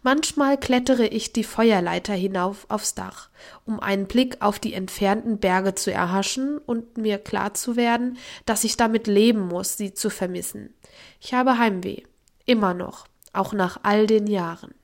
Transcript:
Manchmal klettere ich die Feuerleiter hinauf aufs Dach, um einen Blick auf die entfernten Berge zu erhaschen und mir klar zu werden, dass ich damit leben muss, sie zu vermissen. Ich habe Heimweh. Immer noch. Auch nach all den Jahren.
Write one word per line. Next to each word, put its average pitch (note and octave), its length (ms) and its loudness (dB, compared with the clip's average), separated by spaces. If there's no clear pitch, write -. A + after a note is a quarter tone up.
Manchmal C#4 560 2
klettere B3 480 2
ich G#3+ 260 -4
die A3+ 120 0
Feuerleiter F#3+ 680 2
hinauf F#3+ 540 -2
aufs - 260 -4
Dach, - 340 -12
um A3 160 -6
einen G3 260 -2
Blick B3 340 0
auf G#3 180 0
die - 160 -6
entfernten G3+ 640 -2
Berge F#3+ 360 2
zu - 180 -2
erhaschen G3 680 -2
und A#3 400 -6
mir G#3+ 200 0
klar G3+ 360 -4
zu A#3 220 -4
werden, A#3+ 420 0
dass A3 200 0
ich A3 120 -2
damit A3+ 300 2
leben G#3 400 6
muss, F3 300 -4
sie G3 180 -6
zu G#3 160 -2
vermissen. F#3 640 -8
Ich - 120 -10
habe B3+ 260 4
Heimweh. G3 440 0
Immer G#3 300 4
noch. - 320 -10
Auch F#3+ 200 -2
nach F#3 300 -2
all G#3 240 4
den G#3+ 200 4
Jahren. F3 580 -4